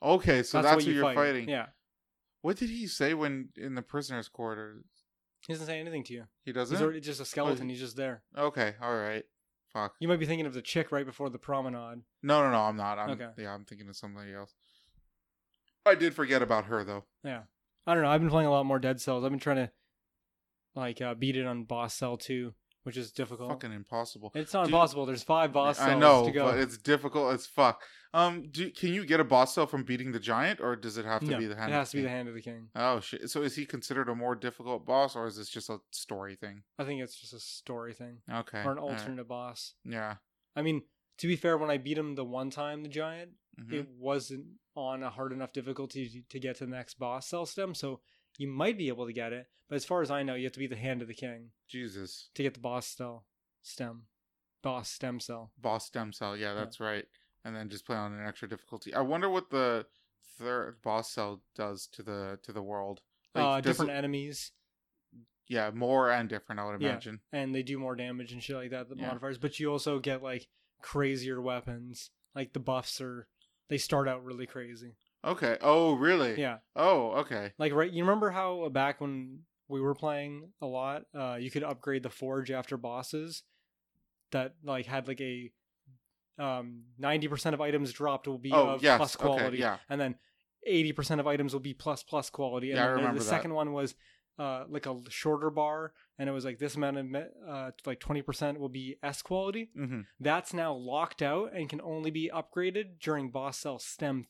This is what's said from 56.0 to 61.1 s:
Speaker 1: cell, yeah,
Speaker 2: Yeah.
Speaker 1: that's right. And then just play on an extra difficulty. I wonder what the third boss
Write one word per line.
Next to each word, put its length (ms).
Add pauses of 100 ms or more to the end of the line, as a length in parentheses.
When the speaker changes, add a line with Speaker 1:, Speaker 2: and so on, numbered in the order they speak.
Speaker 1:
cell, 240
yeah, 120
Speaker 2:
Yeah. 40
Speaker 1:
that's 260
right. 260 (380)
And 120
then 120
just 200
play 80
on 180
an 140
extra 200
difficulty. 460
I 80
wonder 260
what 220
the 380 (500)
third 460
boss 280